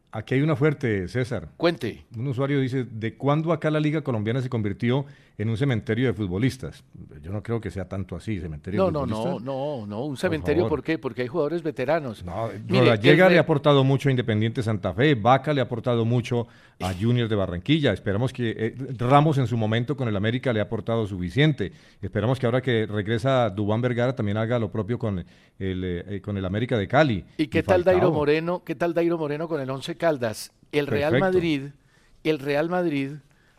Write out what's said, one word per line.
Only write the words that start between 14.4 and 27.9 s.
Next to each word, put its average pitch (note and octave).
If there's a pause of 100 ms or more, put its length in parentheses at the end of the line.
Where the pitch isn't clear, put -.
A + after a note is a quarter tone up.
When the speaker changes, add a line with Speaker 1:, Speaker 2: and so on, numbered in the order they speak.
Speaker 1:
Santa G2+
Fe, C#3+
Vaca C3
le C#3+
ha B2
aportado A#2
mucho A#2 (320)
a F#2
Junior A#2
de A2
Barranquilla. G2+
Esperamos G#2+
que, A#2
eh, A2+ (220)
Ramos C#3
en C3+
su A#2+
momento A2+
con C3
el G#2
América A#2
le G#2+
ha -
aportado A2+
suficiente. G2 (280)
Esperamos A2
que -
ahora B2
que A2+
regresa A2
Duván G#2
Vergara B2
también G#2
haga A2+
lo G#2+
propio A2
con G2+
el, F#2
eh, F2
eh, G2
con G2+
el G2
América G#2+
de G2
Cali. B2 (120)
Speaker 2:
¿Y D#3
qué C#3+
Speaker 1:
Y D#3+
Speaker 2:
tal F3+
Dairo F#3